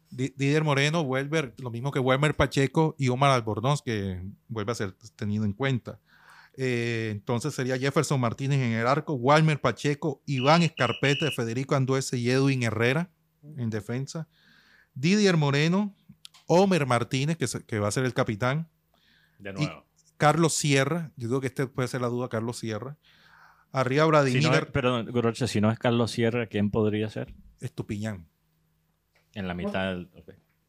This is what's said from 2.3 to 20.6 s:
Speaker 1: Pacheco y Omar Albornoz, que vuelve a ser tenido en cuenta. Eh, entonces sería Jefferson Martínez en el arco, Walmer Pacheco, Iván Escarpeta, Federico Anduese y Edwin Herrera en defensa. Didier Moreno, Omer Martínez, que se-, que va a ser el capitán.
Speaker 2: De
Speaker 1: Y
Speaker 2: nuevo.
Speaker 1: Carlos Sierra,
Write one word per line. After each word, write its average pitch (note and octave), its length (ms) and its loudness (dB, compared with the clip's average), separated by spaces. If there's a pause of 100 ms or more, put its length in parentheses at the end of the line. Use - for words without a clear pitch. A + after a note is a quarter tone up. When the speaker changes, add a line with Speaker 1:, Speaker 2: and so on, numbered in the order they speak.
Speaker 1:
Pacheco D3 600 2
y C3 100 0
Omar C3+ 220 4
Albornoz, A#2 520 0
que G2 400 -4 (260)
vuelve G#2 240 -4
a - 20 -4
ser G2+ 180 -6 (240)
tenido G#2+ 280 -2
en G2+ 80 0
cuenta. B2 480 -4 (560)
Eh, A#2 560 -2
entonces A#2+ 420 -4
sería C3 240 -2
Jefferson C#3 420 0
Martínez C3+ 400 0
en A#2+ 120 0
el A2+ 140 0
arco, D3+ 280 0
Walmer D3 460 4
Pacheco, C#3+ 640 -2
Iván D3 360 4
Escarpeta, C#3 680 0
Federico B2 460 -4
Anduese C3 420 0
y A#2+ 120 -2
Edwin C3+ 340 2
Herrera A#2+ 460 0 (460)
en A#2+ 140 -4
defensa. B2+ 580 -8 (640)
Didier F#3 420 4
Moreno, D#3+ 580 2 (540)
Omer F3 380 4
Martínez, C3 520 0
que C3 80 0
se-, - 180 -8
que A2 140 -4
va G#2 80 2
a G#2 60 0
ser C3 120 0
el B2 100 -2
capitán. B2+ 540 -2 (680)
Speaker 2:
De G2 120 -14
Speaker 1:
Y - 20 -12
Speaker 2:
nuevo. F2+ 340 -6 (300)
Speaker 1:
Carlos D#3 380 4
Sierra, C#3+ 600 0